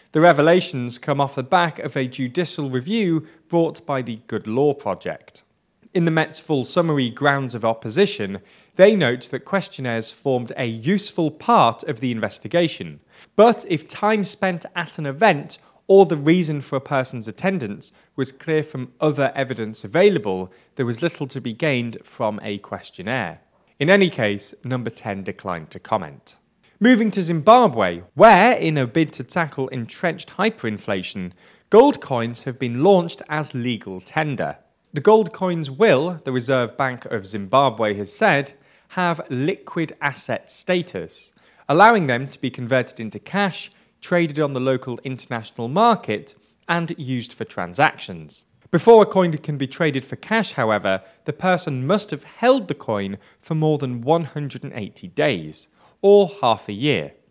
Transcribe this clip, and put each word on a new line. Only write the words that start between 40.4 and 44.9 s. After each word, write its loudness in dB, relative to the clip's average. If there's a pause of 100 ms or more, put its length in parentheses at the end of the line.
status, -6 (360)
allowing 4
them -2
to -20
be -4
converted -2
into -10
cash, -6 (280)
traded -2
on 0
the -4
local -2